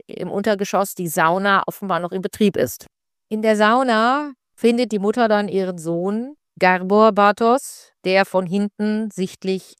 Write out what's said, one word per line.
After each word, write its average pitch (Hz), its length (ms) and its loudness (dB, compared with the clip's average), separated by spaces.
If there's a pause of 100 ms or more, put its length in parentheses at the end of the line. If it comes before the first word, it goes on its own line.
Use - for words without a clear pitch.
im - 240 -10
Untergeschoss 202 640 -2
die 175 140 -6
Sauna 185 580 2
offenbar 180 340 -6
noch 175 120 -8
in 185 100 -6
Betrieb 202 340 0
ist. - 300 -12 (440)
In 214 120 -6
der 220 140 2
Sauna 247 760 2 (220)
findet 233 360 0
die 214 80 -2
Mutter 214 300 0
dann 208 200 0
ihren 185 280 -4
Sohn 190 580 -6 (240)
Garbor 190 540 4
Bartos, 208 800 0 (140)
der 190 180 4
von 185 220 -2
hinten 208 640 -4
sichtlich 190 680 -8